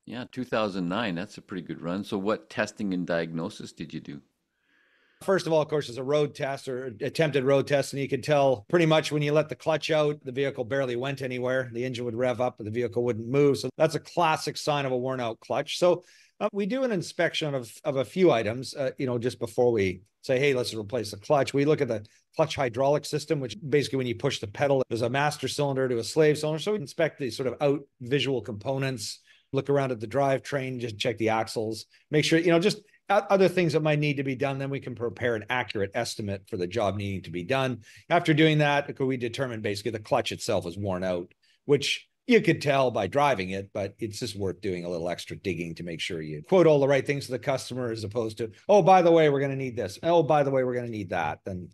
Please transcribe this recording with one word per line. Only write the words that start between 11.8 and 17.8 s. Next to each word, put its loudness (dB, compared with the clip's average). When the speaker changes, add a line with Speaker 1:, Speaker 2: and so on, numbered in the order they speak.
Speaker 2:
engine -6
would -4
rev 0
up, -2
but -12
the -8
vehicle -2
wouldn't -2
move. 4
So -6
that's 2
a -4
classic -2
sign -2
of -2
a 0
worn -4
out -6
clutch. -4
So, 4
uh, 0
we -2
do -2
an 0
inspection -2
of, -8